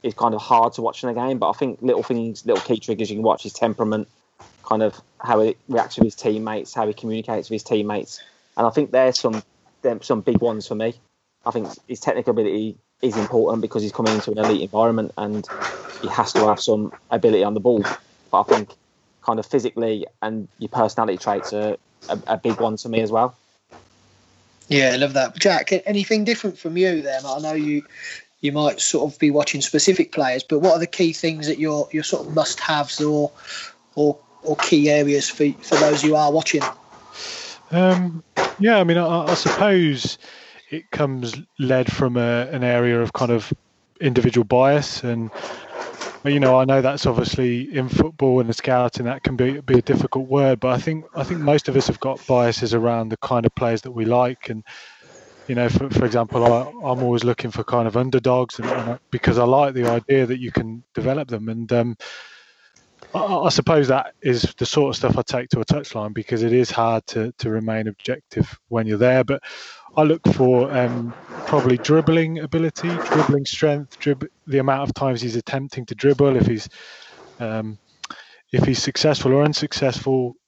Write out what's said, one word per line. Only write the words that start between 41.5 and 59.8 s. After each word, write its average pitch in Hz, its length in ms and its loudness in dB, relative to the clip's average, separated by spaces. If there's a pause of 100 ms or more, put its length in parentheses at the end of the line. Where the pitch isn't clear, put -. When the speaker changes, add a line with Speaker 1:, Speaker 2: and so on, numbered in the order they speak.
Speaker 3:
led 127 340 0
from 127 240 0
a, 120 360 0
an 131 100 -4
area 120 380 2
of 117 120 -2
kind 120 200 0
of 113 200 -2 (480)
individual 123 440 2
bias, 135 580 2
and, 117 280 -4 (960)
you 143 140 2
know, 131 220 6
I 131 40 4
know 135 160 4
that's 135 260 0
obviously 123 680 0
in 127 120 -2
football 139 500 2
and 117 100 2
the 113 60 -2
scouting, 123 520 0
that 127 180 -6
can 135 100 0
be, 127 260 0
be 131 180 4
a 117 40 4
difficult 135 460 0
word, 135 320 4
but 127 80 0
I 127 100 0
think, 156 260 -4 (120)
I 143 80 -4
think 175 160 -6
most 147 280 2
of 131 80 0
us 131 120 4
have 127 100 -4
got 131 280 -6
biases 120 460 2
around 117 360 0
the 110 80 -6
kind 117 300 0
of 110 100 2
players 113 260 -2
that 131 80 -14
we 117 140 -4
like, 123 440 0
and, 110 140 -8 (840)
you 131 80 -4
know, 120 140 2
for, 135 200 0
for 131 160 2
example, 117 400 0
I, 120 160 4 (300)
I'm 127 120 -2
always 120 220 2
looking 120 260 -2
for 110 140 -6
kind 117 240 0
of 107 80 -2
underdogs, 127 600 0
and, 113 100 -6
and 117 220 -4
I, 123 80 -6 (120)
because 117 280 2
I 120 60 4
like 135 280 4
the 123 140 -2